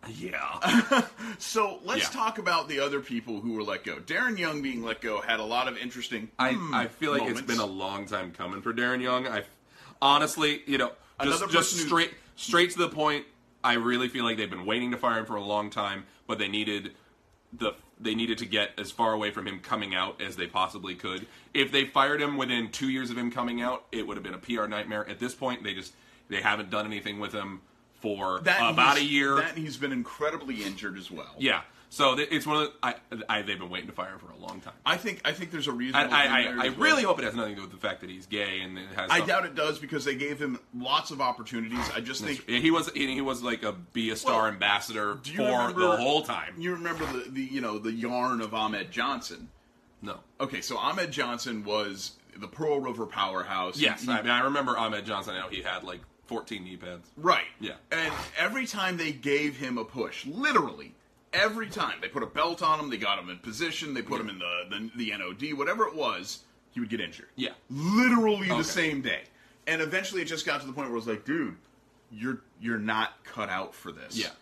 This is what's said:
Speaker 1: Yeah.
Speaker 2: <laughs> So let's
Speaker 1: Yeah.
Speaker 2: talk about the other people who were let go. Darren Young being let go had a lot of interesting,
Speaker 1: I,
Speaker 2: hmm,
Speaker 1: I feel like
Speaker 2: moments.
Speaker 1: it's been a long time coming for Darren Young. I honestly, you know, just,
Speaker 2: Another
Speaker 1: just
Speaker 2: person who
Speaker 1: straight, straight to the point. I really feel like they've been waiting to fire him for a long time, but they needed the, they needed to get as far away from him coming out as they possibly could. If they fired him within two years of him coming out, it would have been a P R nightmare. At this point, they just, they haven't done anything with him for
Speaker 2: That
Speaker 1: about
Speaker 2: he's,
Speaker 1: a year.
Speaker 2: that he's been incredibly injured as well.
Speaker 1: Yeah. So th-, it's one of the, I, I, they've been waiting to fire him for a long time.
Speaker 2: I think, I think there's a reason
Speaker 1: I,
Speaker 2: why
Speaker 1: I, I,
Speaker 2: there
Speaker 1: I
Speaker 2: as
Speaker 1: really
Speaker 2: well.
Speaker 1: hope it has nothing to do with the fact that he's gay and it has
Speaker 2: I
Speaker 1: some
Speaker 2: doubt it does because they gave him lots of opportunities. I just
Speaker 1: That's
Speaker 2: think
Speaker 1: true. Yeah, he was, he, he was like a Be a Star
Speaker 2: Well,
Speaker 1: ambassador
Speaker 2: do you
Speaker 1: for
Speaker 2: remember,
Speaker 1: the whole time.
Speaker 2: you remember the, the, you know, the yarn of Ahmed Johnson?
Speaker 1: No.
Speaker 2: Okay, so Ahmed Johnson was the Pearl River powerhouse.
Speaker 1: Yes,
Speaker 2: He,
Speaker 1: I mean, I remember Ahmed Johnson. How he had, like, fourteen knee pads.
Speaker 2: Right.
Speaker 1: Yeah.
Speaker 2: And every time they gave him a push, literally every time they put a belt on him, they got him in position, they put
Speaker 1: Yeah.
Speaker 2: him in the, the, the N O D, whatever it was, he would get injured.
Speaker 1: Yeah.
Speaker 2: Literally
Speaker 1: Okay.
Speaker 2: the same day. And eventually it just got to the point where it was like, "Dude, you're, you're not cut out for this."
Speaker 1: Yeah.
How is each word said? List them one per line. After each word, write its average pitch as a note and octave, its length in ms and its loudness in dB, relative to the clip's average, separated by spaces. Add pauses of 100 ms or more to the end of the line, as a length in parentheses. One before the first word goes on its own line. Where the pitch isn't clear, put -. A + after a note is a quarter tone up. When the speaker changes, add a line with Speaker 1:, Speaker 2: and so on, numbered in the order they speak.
Speaker 1:
Yeah. F3+ 1040 2
Speaker 2:
<laughs> A3 260 -10
So G#3 460 0
let's A#3 200 0
Speaker 1:
Yeah. - 60 0 (120)
Speaker 2:
talk A3+ 160 0
about F3 300 2
the D3 120 -2
other C#3 220 0
people A#2 400 -4
who A#2 120 -2
were G#2+ 100 -2
let G2 200 -4
go. E2 140 -4
Darren G#3+ 400 0
Young D#3 240 -2
being B2+ 220 -4
let A2+ 180 -2
go G#2+ 200 0
had A2 180 0
a G#2+ 40 -2
lot A#2+ 240 2
of B2 100 -4
interesting, A#2+ 520 -6 (100)
Speaker 1:
I, B2+ 140 4
Speaker 2:
hmm, F3 200 -2
Speaker 1:
I A#2+ 140 2
feel D3 240 -2
like C#3 100 4
Speaker 2:
moments. A2+ 200 -2
Speaker 1:
it's C3+ 60 -8
been A#2 120 2
a G#2+ 60 2
long G2 400 -4
time F#2+ 260 -4
coming F#2 300 -6
for A2+ 120 -2
Darren B2 280 2
Young. B2+ 260 2
I G#2+ 160 -2 (580)
honestly, D3 640 6
you C#3 120 2
know, B2 140 2 (320)
just, E3 180 4
Speaker 2:
Another F#3+ 100 -2
Speaker 1:
just E3 200 6
Speaker 2:
person F3 80 0
who D#3+ 60 0
Speaker 1:
straight, E3 280 4 (220)
straight F3 360 4
to F3 60 -6
the E3+ 120 2
point. D3+ 360 2 (380)
I A#2+ 100 6
really B2 340 2
feel B2 160 -2
like A2+ 140 2
they've G#2 120 -2
been F2+ 160 -6
waiting B2 260 0
to A#2+ 60 -2
fire A#2 220 2
him A2 60 -4
for A2 100 -4
a G2+ 80 -2
long G#2 260 0
time, G2 360 -4 (220)
but A2 120 -2
they G2+ 80 0
needed G#2 460 -2 (600)
the, A2+ 200 0 (260)
they A2 160 0
needed A2+ 240 0
to A#2 60 -4
get G#2 340 2
as G2 120 -6
far A2+ 220 2
away G#2+ 180 0
from G#2+ 160 -6
him F#2+ 120 -6
coming G2+ 340 -2
out F#2 280 -2
as F#2+ 140 -6
they F2+ 120 -2
possibly F#2 480 -2
could. F#2 320 -6 (260)
If C3+ 180 4
they C#3 140 4
fired C#3+ 360 4
him C#3+ 160 0
within B2 340 0
two - 180 -2
years C3 220 -2
of A#2 60 -6
him A#2+ 140 -2
coming A#2+ 300 -2
out, B2 300 -2
it A2 160 -4
would G2+ 100 -6
have F#2 60 -10
been F#2 100 -8
a F2+ 60 -10
P A#2 180 -4
R G#2 100 2
nightmare. G#2 400 -4
At G2+ 120 -8
this A#2+ 160 -4
point, B2 280 -4
they G2+ 120 -4
just, F#2 180 -12 (360)
they G2 120 0
haven't G#2 300 2
done G#2+ 160 0
anything G#2 320 -6
with G#2 140 -6
him G2 280 -8 (380)
for F#2+ 400 0
Speaker 2:
That F3+ 320 4
Speaker 1:
about C#3 260 8
Speaker 2:
he's, D3 100 2
Speaker 1:
a D3 60 0
year. C#3 220 6
Speaker 2:
that D#3 200 2
he's D#3 220 -6
been C3+ 140 -2
incredibly C3+ 720 -4
injured G2 340 -6
as F#2 140 -12
well. D#2 260 -12
Speaker 1:
Yeah. A2+ 240 4 (280)
So C3+ 260 4
th-, D3 160 0
it's D3+ 160 0
one D3+ 160 4
of D3 80 -2
the, - 100 -20
I, B2 140 0 (340)
I, G#2+ 140 2
they've G2 160 -4
been F2+ 100 -8
waiting F2+ 200 -6
to - 40 -14
fire F#2+ 200 -6
him F#2 60 -16
for E2+ 120 -20
a - 60 -20
long F#2 240 -12
time. - 120 -16 (120)
Speaker 2:
I D#3+ 120 4
think, G3+ 260 -6
I D#3 100 2
think E3 180 -8
there's D3+ 160 -4
a C#3+ 60 -2
reason B2+ 240 0
Speaker 1:
I, D3 100 4
Speaker 2:
why D3+ 80 2 (100)
Speaker 1:
I, C3 140 6
I, A#2+ 60 4
Speaker 2:
there B2 160 -2
Speaker 1:
I C3 60 4
Speaker 2:
as C3 100 -2
Speaker 1:
really D4 260 6
Speaker 2:
well. F#3+ 100 4
Speaker 1:
hope C#3+ 60 2
it B2 60 -2
has A2 100 -2
nothing A2 160 -2
to G2+ 60 -6
do G2 40 -10
with F#2 100 -12
the F#2+ 140 -18
fact F#2+ 160 -2
that F2+ 80 -12
he's F#2 160 -12
gay G2 360 -2
and F#2 180 -8
it F#2+ 160 -12
has F#2+ 160 0
Speaker 2:
I E3+ 80 6
Speaker 1:
some - 80 0
Speaker 2:
doubt F#3 180 4
it D3 100 -8
does D3+ 220 0
because C#3+ 280 -6
they C#3 100 0
gave C#3+ 240 -4
him C3+ 180 -2 (160)
lots C3 380 0
of C#3 100 -4
opportunities. A#2 560 -2 (160)
I A2 60 0
just C3 220 -6
Speaker 1:
That's C#3+ 160 -4
Speaker 2:
think - 80 -12
Speaker 1:
true. A#2+ 100 0
Yeah, B2 60 4
he D#3+ 100 6
was, D#3+ 220 4
he, C#3+ 200 0
he C#3 80 -2
was C3 220 -2
like A#2+ 180 -2
a G#2+ 120 -2
Be A2 360 -2
a G#2+ 60 0
Star A2 280 4
Speaker 2:
Well, - 40 6
Speaker 1:
ambassador G#2 760 2
Speaker 2:
do C3+ 100 -10
you D#3+ 60 -6
Speaker 1:
for C3 60 2
Speaker 2:
remember, A#2+ 380 4
Speaker 1:
the - 160 6
whole C#3 260 4
time. F2 340 -4
Speaker 2:
you F3 160 -2
remember E3 320 -4
the, B2 240 -6
the, C3 140 -6
you C3 180 -4
know, G#2+ 160 -2
the A2 140 -2
yarn A#2+ 500 0
of G#2+ 140 -4
Ahmed G#2+ 340 0
Johnson? A#2+ 600 -4 (520)
Speaker 1:
No. G2 200 -10 (180)
Speaker 2:
Okay, C#3+ 220 -4
so B2 160 -4
Ahmed D#3+ 340 0
Johnson A#2+ 540 -4
was G2+ 480 -2 (220)
the G2+ 120 -12
Pearl D3 320 0
River A#2 260 -4
powerhouse. F#2+ 720 -2
Speaker 1:
Yes, C#3+ 280 2
Speaker 2:
He, B2 40 -2
Speaker 1:
I A2 120 2
mean, A#2+ 100 2
I B2 140 6
remember C3+ 320 2
Ahmed G#2 280 -2
Johnson. G2+ 300 -4
How F#2 140 -6
he F#2+ 120 -6
had, F#2 220 -4
like, F2+ 160 -10 (260)
fourteen G#2+ 380 -6
knee F#2 140 -12
pads. F2 400 -12
Speaker 2:
Right. D3+ 260 4 (160)
Speaker 1:
Yeah. G#2 140 -6 (180)
Speaker 2:
And D#3+ 220 0 (260)
every A3+ 260 0
time F#3 300 -2
they D#3+ 160 -2
gave C#3+ 460 0
him B2+ 200 -4
a A2+ 60 -2
push, A2 420 -6
literally D3+ 680 0 (380)
every G#3+ 340 2
time C#3+ 340 -2
they - 60 -4
put C3+ 160 -2
a - 20 -2
belt D#3+ 360 0
on D#3 180 4
him, D3 100 -4
they A#2+ 80 -2
got G2+ 220 0
him F2+ 100 -10
in F2+ 80 -8
position, D3 560 -4
they B2 80 -2
put B2+ 140 -4
Speaker 1:
Yeah. A2+ 60 -2
Speaker 2:
him G#2+ 80 -4
in G2 100 -10
the, F2 300 -2
the, G#2+ 220 -6 (140)
the G#2+ 60 -2
N G#2 100 -4
O F#2 120 -6
D, C#3 180 -6
whatever E3+ 360 2
it - 80 -6
was, G#2 440 -2 (320)
he - 80 -8
would A#2 100 -2
get A2 120 -2
injured. - 340 -8
Speaker 1:
Yeah. B2+ 140 -4 (200)
Speaker 2:
Literally G#3 800 6
Speaker 1:
Okay. - 80 4
Speaker 2:
the D#3+ 60 2
same D#3 380 0
day. G#2 220 -2 (440)
And D#3+ 140 2
eventually F#3 400 0
it D#3+ 40 0
just D#3+ 200 -4
got C#3+ 160 0
to C3+ 60 -10
the C3+ 60 -8
point C#3 140 -4
where A#2+ 80 -4
it A2+ 40 0
was A2 80 -6
like, A2 180 -4
"Dude, C#3 320 0 (540)
you're, A#2 280 -4 (220)
you're A#2 180 -2
not A2 460 0
cut G#2 240 -6
out F#2+ 260 -4
for - 160 -12
this." D2+ 260 -10
Speaker 1:
Yeah. G2 100 -2 (140)